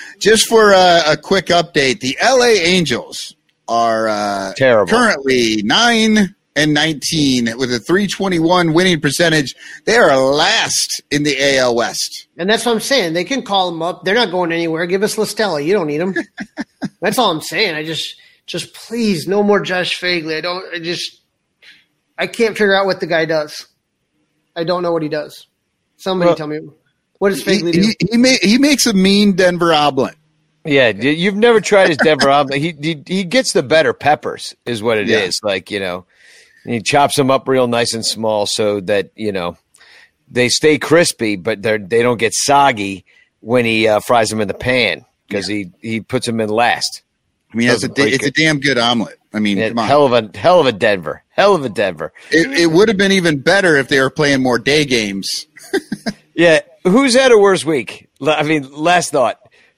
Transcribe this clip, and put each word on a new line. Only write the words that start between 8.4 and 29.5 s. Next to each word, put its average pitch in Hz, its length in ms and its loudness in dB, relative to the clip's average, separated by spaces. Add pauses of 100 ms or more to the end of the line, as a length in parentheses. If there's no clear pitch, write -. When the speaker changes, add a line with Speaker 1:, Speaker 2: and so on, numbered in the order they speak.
Speaker 1:
winning 175 260 2
percentage. 156 540 0 (320)
They 220 100 2
are 175 220 6
last 151 840 0 (100)
in 147 120 0
the 147 180 -2
A 139 160 2
L 123 180 2
West. - 640 -6
Speaker 3:
And 180 140 -4
that's 220 160 0
what 240 60 0
I'm 214 80 -2
saying. 202 340 -2
They 175 100 -2
can 269 180 -6
call 185 280 -2
them 165 100 -8
up. 175 240 -6
They're 190 100 0
not 233 160 0
going 175 220 -4
anywhere. 165 320 -4
Give 190 180 -4
us 202 140 -2
La 214 80 -2
Stella. 185 380 -4
You 165 100 -2
don't 190 140 0
need 147 160 -2
him. 190 120 -4 (440)
Speaker 1:
<laughs> - 420 -10
Speaker 3:
That's 202 180 -2
all 214 120 2
I'm 156 100 -4
saying. 170 340 -4
I 156 100 -6
just, 160 300 -8 (320)
just - 280 -10
please, 214 520 -4
no 202 160 0
more 202 180 2
Josh 175 380 -4
Fagley. 165 380 -4
I 156 60 -8
don't, 180 200 -8 (120)
I 175 60 -8
just, - 420 -10 (960)
I 175 80 -4
can't 220 300 -2
figure 196 200 2
out 196 100 2
what 185 140 -2
the 180 60 -6
guy 165 180 0
does. 156 420 -4 (880)
I 170 100 -4
don't 180 180 -2
know 175 100 -2
what 165 100 -2
he 151 60 -4
does. 147 380 -10 (500)
Somebody 185 320 -2
Speaker 2:
Well, 160 80 2
Speaker 3:
tell 156 100 -8
me. 151 140 -8 (580)
What 196 120 2
does - 140 -6
Speaker 1:
He, 190 180 2
Speaker 3:
Fagley 170 100 -2
do? 170 80 2
Speaker 1:
he, 214 160 0 (140)
he 240 80 0
ma-, 254 240 4
he 202 160 4
makes 277 280 2
a 233 60 0
mean 196 420 4
Denver 175 380 2